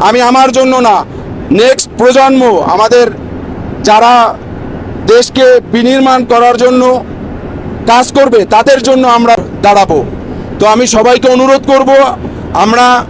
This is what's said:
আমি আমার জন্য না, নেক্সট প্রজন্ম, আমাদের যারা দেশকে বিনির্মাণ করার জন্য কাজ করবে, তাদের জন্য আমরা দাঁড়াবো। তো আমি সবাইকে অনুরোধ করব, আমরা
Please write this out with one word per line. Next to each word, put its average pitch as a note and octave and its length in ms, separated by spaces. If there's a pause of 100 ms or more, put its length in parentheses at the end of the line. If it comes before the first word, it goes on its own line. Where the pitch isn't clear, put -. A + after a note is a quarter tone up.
আমি B3 200
আমার C4 320
জন্য C4 240
না, A#3 200 (540)
নেক্সট B3 460
প্রজন্ম, C4 460 (240)
আমাদের A3 400 (760)
যারা A3+ 280 (960)
দেশকে B3 400 (260)
বিনির্মাণ B3+ 520
করার A#3+ 320
জন্য B3+ 260 (1040)
কাজ A#3+ 260
করবে, C4 320
তাদের C4 380
জন্য C4 240
আমরা A#3 280 (280)
দাঁড়াবো। G3 360 (580)
তো G3+ 100
আমি A3 200
সবাইকে A#3+ 420
অনুরোধ C4 380
করব, C4+ 240 (640)
আমরা A3 320 (240)